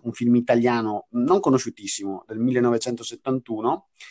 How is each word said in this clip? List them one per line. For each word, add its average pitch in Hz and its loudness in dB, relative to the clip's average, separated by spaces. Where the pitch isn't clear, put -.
un 120 -6
film 120 2
italiano 117 2
non 139 2
conosciutissimo, 98 -2
del 110 -10
millenovecentosettantuno, 120 -2